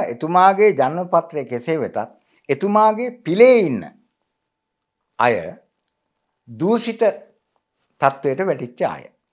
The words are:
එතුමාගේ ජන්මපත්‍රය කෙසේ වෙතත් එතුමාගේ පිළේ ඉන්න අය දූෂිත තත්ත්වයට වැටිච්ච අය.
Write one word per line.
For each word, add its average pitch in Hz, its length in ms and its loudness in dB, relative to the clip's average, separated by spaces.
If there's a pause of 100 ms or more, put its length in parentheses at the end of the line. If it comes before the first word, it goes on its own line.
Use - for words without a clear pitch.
එතුමාගේ 185 680 2
ජන්මපත්‍රය 156 720 -2
කෙසේ 123 340 -6
වෙතත් 110 180 -6 (520)
එතුමාගේ 214 600 0 (140)
පිළේ 233 360 6
ඉන්න 139 220 -2 (1400)
අය 117 160 2 (1120)
දූෂිත 214 540 -2 (1000)
තත්ත්වයට 139 440 -2
වැටිච්ච 135 380 -6
අය. 156 200 -6 (300)